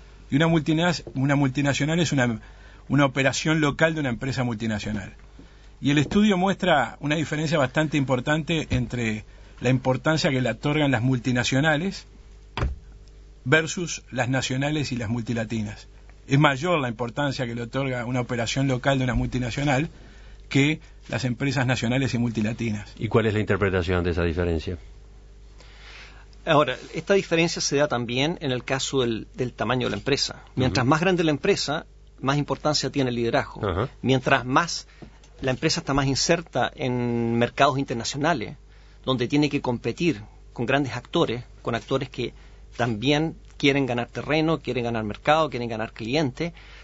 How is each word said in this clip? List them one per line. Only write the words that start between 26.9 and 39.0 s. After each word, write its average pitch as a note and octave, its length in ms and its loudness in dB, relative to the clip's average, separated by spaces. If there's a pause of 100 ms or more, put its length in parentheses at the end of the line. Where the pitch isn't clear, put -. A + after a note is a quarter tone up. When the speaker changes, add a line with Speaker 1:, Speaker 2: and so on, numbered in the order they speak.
Speaker 3:
esta F3+ 200 0
diferencia E3+ 460 2
se - 140 -2
da D3 140 4
también B2+ 520 -2
en C3+ 120 -2
el B2 100 -4
caso C3+ 380 -2
del, A#2 340 -2
del B2 180 -4
tamaño A#2+ 360 -2
de - 20 -2
la G#2+ 60 -2
empresa. - 480 -4 (100)
Mientras B2+ 300 2
Speaker 2:
Ujú. B2 60 4
Speaker 3:
más D3+ 100 4
grande F3 240 2
la D#3 80 2
empresa, D#3 540 0 (340)
más C3+ 180 2
importancia C#3+ 500 0
tiene C3 220 0
el A#2+ 60 -2
liderazgo. A#2 520 -2
Speaker 2:
Ajá. F#2 200 0 (120)
Speaker 3:
Mientras C3 440 4
más D3+ 420 0 (540)
la C3+ 100 0
empresa D#3 300 0
está D3 120 -2
más C#3 140 2
inserta C#3 680 0
en A#2+ 640 -2
mercados C3 440 2
internacionales, C3+ 760 -4 (480)